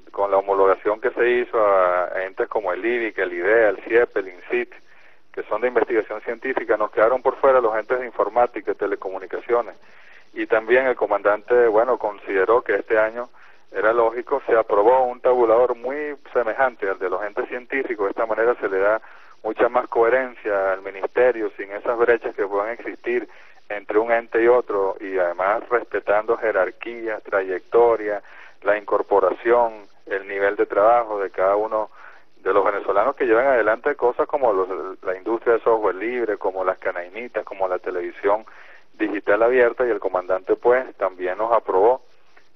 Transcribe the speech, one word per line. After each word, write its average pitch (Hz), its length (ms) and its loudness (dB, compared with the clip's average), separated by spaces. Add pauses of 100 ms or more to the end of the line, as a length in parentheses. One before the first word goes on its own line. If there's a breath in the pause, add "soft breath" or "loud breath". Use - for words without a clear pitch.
(100)
con 101 200 -2
la 98 80 4
homologación 98 600 2
que 123 100 -2
se 120 200 0
hizo 123 340 -2
a 90 460 2 (140)
entes 98 240 -6
como 101 240 -4
el 90 120 -6
idic, 117 340 -4
el 92 140 -2
idea, 104 360 2
el 98 160 0
ciepe, 113 360 0
el 95 80 -8
incit, 92 440 -6 (600 soft breath)
que - 120 -10
son 107 160 -6
de 123 80 0
investigación 110 540 -2
científica, 120 540 -4
nos 107 140 -2
quedaron 120 320 2
por 127 140 0
fuera 131 240 4
los 113 160 0
entes 123 240 -2
de 127 60 -8
informática 110 680 -2
y - 20 -2
telecomunicaciones. 95 1040 -4 (580 soft breath)
Y 110 120 -6
también 117 400 2
el 123 100 0
comandante, 104 720 2
bueno, 113 300 2
consideró 104 640 0
que 107 120 -2
este 107 240 0
año 113 300 -2 (420 soft breath)
era 110 220 0
lógico, 117 540 0
se 120 100 2
aprobó 113 480 4
un 123 160 -6
tabulador 123 560 4
muy 143 400 -8 (160)
semejante 117 560 -2
al 95 100 -4
de 92 120 -4
los 92 120 -6
entes 104 260 -8
científicos. 123 580 -6
De 98 40 -2
esta 117 160 -4
manera 113 340 0
se 110 80 -4
le 95 100 -2
da 104 240 0 (420 loud breath)
mucha 107 240 0
más 123 200 -2
coherencia 117 840 0
al 95 80 -4
ministerio, 101 760 -2
sin 98 140 -12
esas 110 280 -4
brechas 117 360 0
que 104 120 -4
puedan 101 240 -2
existir 117 580 -6 (400 loud breath)
entre 104 300 -4
un 117 120 0
ente 117 320 0
y 117 60 4
otro, 104 520 2
y 95 180 -6
además 92 500 -2
respetando 107 720 -2
jerarquías, 110 840 -4
trayectoria, 104 1000 0 (400 loud breath)
la 104 160 0
incorporación, 104 1080 0 (200)
el 98 200 -6
nivel 101 300 0
de 110 80 2
trabajo 107 560 2
de 95 80 -4
cada 95 280 0
uno 107 340 -2 (520 loud breath)
de 95 120 -2
los 190 100 4
venezolanos 104 500 0
que 139 120 -2
llevan 117 200 4
adelante 120 480 0
cosas 127 320 0
como 127 280 0
los, 95 140 0 (340)
la 92 120 -4
industria 110 400 -2
de 110 60 0
software 107 360 0
libre, 110 420 -4
como 95 260 -4
las 92 140 -2
canaimitas, 95 640 -8
como 95 240 -6
la 92 100 -4
televisión 95 680 -4 (480 loud breath)
digital 104 480 0
abierta, 123 440 2
y 120 40 -2
el 104 100 -2
comandante 92 560 -2
pues 127 400 0
también 92 400 -4
nos 110 160 -2
aprobó 107 480 2 (560 soft breath)